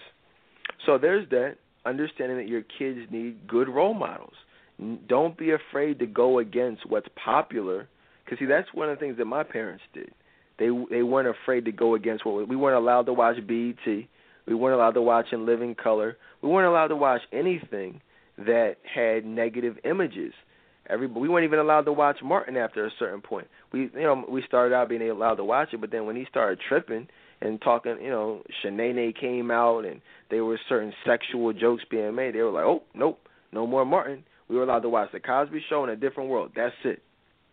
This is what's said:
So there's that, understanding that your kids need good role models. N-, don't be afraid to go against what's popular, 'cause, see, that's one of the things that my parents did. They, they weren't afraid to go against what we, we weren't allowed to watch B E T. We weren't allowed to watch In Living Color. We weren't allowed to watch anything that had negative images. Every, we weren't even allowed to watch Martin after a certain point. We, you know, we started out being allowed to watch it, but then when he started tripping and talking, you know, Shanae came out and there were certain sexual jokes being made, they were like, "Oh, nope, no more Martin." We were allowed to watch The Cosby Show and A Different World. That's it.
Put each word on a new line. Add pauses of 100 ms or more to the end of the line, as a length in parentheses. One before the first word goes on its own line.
(840)
So
there's
that, (320)
understanding
that
your (160)
kids (100)
need
good
role
models. (440)
N-, (100)
don't
be
afraid
to
go
against
what's
popular, (400)
'cause,
see,
that's
one
of
the
things
that
my
parents
did. (480)
They, (220)
they
weren't
afraid
to
go
against
what
we,
we
weren't
allowed
to
watch (100)
B
E
T. (380)
We
weren't
allowed
to
watch
In
Living
Color. (260)
We
weren't
allowed
to
watch (120)
anything (360)
that
had
negative
images. (540)
Every,
we
weren't
even
allowed
to
watch
Martin
after
a
certain
point. (240)
We,
you
know,
we
started
out
being
allowed
to
watch
it,
but
then
when
he
started
tripping (320)
and
talking,
you
know, (200)
Shanae
came
out
and (280)
there
were (100)
certain (120)
sexual
jokes
being
made,
they
were
like,
"Oh, (100)
nope, (320)
no
more
Martin." (240)
We
were
allowed
to
watch
The
Cosby
Show
and
A
Different
World.
That's
it. (520)